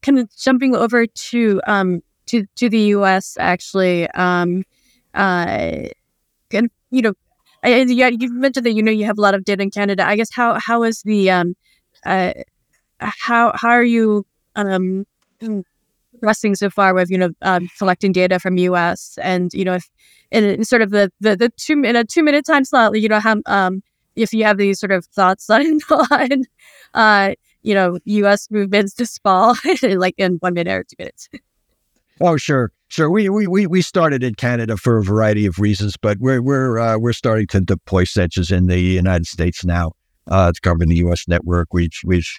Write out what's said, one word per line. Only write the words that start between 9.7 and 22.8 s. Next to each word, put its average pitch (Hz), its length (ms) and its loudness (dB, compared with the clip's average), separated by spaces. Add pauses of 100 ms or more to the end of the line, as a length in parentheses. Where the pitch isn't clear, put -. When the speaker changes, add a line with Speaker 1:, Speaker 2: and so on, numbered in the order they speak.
Speaker 1:
Canada. 202 360 -2
I 208 100 0
guess 220 160 -2
how, 220 280 0
how 233 220 -2
is 226 200 -2
the, 202 280 2
um, 175 260 0 (480)
uh, 185 280 -2 (680)
how, 233 540 -2
how 233 140 -4
are 240 160 4
you, 220 400 2 (300)
um, 190 520 -4 (1120)
progressing 214 340 0
so 196 160 0
far 190 240 2
with, 180 160 0
you 190 80 0
know, 180 120 2 (120)
um, 180 260 -2 (100)
collecting 190 340 0
data 180 260 2
from 185 200 -4
U 180 180 2
S. 175 440 -4
And, 180 320 -4
you 190 120 -4
know, 185 100 -2
if 180 160 -8 (400)
in, 220 140 2
in 202 200 0
sort 226 180 2
of 196 80 -2
the, 202 200 2 (100)
the, 208 160 2
the 233 200 2
two, 294 260 -2
in 240 140 0
a 233 80 0
two-minute 294 420 0
time 285 180 2
slot, 220 360 2